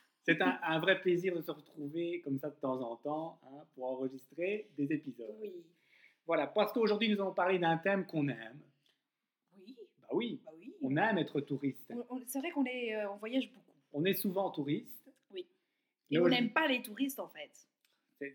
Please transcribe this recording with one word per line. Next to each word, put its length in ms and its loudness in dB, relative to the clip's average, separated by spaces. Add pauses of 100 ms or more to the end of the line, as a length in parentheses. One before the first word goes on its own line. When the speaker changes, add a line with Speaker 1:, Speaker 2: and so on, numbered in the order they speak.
(260)
Speaker 1:
C'est 160 4
un, 220 4
un 160 0
vrai 220 4
plaisir 340 2
de 60 -4
se 100 -6
retrouver 680 -8
comme 180 -4
ça 100 -6
de 60 -12
temps 260 -4
en 140 -6
temps, 500 -6
hein, 180 -20 (120)
pour 160 -8
enregistrer 880 -4
des 160 0
épisodes. 480 -6
Speaker 2:
Oui. 120 -8 (720)
Speaker 1:
Voilà, 220 2
parce 240 2
qu'aujourd'hui 380 4
nous 120 4
allons 120 -2
parler 260 4
d'un 180 4
thème 280 2
qu'on 240 0
aime. 300 -8 (1000)
Speaker 2:
Oui. 180 -20 (260)
Speaker 1:
Bah 120 -20
oui. 320 0
Speaker 2:
Bah 120 -18
oui. 240 -16
Speaker 1:
On 140 0
aime 220 4
être 240 0
touriste. 520 -4
Speaker 2:
On, 220 -8
on, 100 -8
c'est 140 -6
vrai 120 -4
qu'on 140 2
est, 300 -4
euh, 160 -2
on 60 -10
voyage 340 -2
beaucoup. 80 -20 (320)
Speaker 1:
On 140 0
est 80 4
souvent 360 0
touriste. 560 -6 (260)
Speaker 2:
Oui. 140 -12 (640)
Speaker 1:
Mais 60 2
Speaker 2:
Et 40 6
on 40 8
Speaker 1:
aujourd'hui 220 6
Speaker 2:
n'aime 80 -2
pas 140 4
les 140 2
touristes, 380 -4
en 80 -8
fait. 240 -16 (680)
Speaker 1:
C'est, 180 -10